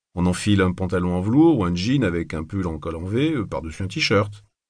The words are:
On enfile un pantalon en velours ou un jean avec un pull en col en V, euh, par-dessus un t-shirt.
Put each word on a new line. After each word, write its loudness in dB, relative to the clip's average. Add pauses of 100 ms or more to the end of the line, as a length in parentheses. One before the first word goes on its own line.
(160)
On 2
enfile 2
un 4
pantalon -2
en -2
velours 4
ou 2
un 0
jean 0
avec -2
un -6
pull -4
en -6
col -8
en -10
V, -2
euh, -4
par-dessus -8
un -2
t-shirt. -2 (240)